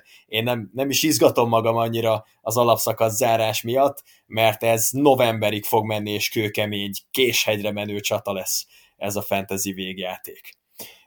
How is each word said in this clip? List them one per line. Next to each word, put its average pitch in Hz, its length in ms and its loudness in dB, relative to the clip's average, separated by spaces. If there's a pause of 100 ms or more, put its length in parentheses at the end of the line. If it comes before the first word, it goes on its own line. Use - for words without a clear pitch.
(260)
én 110 160 -2
nem, 117 300 -2
nem 135 180 -4
is 135 120 0
izgatom 143 460 4
magam 113 280 2
annyira 113 480 0 (160)
az 110 160 -4
alapszakasz 113 600 2
zárás 113 460 0
miatt, 131 400 0 (240)
mert 110 360 0
ez 113 280 2
novemberig 117 720 2
fog 107 200 2
menni, 107 260 -2
és 104 180 -2
kőkemény, 104 640 -2 (200)
késhegyre 110 640 0
menő 104 280 -6
csata - 320 -4
lesz - 340 -6 (340)
ez 101 160 -6
a 98 60 -4
fantasy 98 500 -4
végjáték. 92 840 -12 (480)